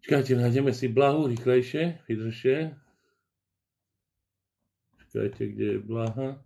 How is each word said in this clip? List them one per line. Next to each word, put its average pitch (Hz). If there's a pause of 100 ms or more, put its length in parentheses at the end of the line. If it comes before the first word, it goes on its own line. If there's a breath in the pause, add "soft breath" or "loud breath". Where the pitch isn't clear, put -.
Čakajte, 131
nájdeme 120
si 120
Blahu 143
rýchlejšie, 127
vydržte. 131 (2250)
Čakajte, 107
kde 104
je 104
Blaha. 113